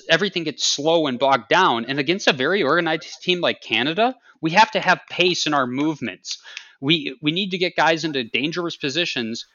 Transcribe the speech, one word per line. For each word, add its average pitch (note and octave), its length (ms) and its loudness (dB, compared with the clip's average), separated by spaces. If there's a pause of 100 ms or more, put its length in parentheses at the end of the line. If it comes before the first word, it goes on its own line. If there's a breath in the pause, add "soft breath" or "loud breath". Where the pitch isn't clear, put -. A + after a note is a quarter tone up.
everything F3 340 2
gets D3+ 200 -6
slow D#3 440 2
and B2 120 -4
bogged C3+ 300 2
down. D3+ 360 4
And C#3 140 -4
against E3 280 -2
a A#3 60 4
very E3 300 0
organized D#3+ 600 -2
team F3+ 180 0
like B2+ 200 0
Canada, E3 540 0 (260 soft breath)
we D#3+ 100 -2
have G#3+ 200 4
to G3 80 -2
have E3+ 200 2 (100)
pace F3 380 0
in D3+ 60 0
our C3+ 140 2
movements. C3 720 -6 (400 loud breath)
We, C#3+ 400 0
we D3+ 100 0
need F#3 200 -4
to F#3+ 60 -4
get F3 200 -2
guys D#3+ 260 2
into C#3 200 -2
dangerous D#3 520 -4
positions, C3 800 -4